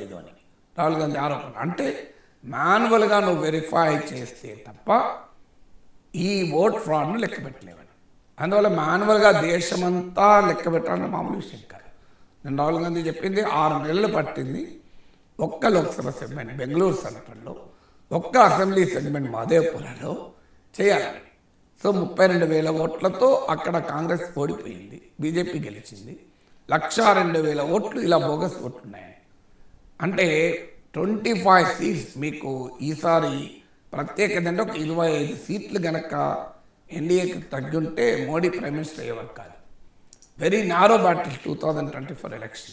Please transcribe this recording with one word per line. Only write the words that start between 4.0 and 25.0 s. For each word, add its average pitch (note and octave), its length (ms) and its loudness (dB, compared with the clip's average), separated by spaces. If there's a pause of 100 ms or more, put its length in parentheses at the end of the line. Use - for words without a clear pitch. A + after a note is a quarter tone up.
చేస్తే A#2 560 -12
తప్ప A2 200 -18 (1400)
ఈ - 20 0 (320)
ఓట్ G#3 220 2
ఫ్రాడ్ను D#3 400 0
లెక్క - 220 -6
పెట్టలేవని. F#2 440 -20 (520)
అందువల్ల G3+ 260 4 (140)
మాన్యువల్గా G#3 500 6 (160)
దేశమంతా F3+ 800 2 (200)
లెక్క D#3+ 260 -2
పెట్టాలని F3 420 -2
మామూలు - 260 -4
విషయం - 300 -16
కాదు. - 160 -20 (560)
నేను C#3 180 -4
రాహుల్ E3 220 0
గాంధీ E3+ 160 -2 (100)
చెప్పింది F#3+ 320 -2 (200)
ఆరు D#3 140 2 (100)
నెలలు F#3 300 0
పట్టింది C#3+ 460 -4 (760)
ఒక్క - 340 -2
లోక్సభ D3 340 -2 (120)
సెగ్మెంట్ B2+ 400 -12
బెంగళూరు D3 440 2
సెంట్రల్లో, A2+ 480 -14 (640)
ఒక్క - 160 -6 (140)
అసెంబ్లీ F#3+ 340 2 (120)
సెగ్మెంట్ C#3+ 420 -4
మాదేవపురలో D#3+ 760 0 (720)
చేయాలని. F#3+ 420 2 (600)
So, G3+ 80 2 (100)
ముప్పై F3+ 320 2
రెండు E3+ 200 2
వేల D#3 160 2 (140)
ఓట్లతో F#3 460 2 (260)
అక్కడ F3 220 -2 (160)
కాంగ్రెస్ E3 340 -2 (140)
ఓడిపోయింది, A2 580 -6 (220)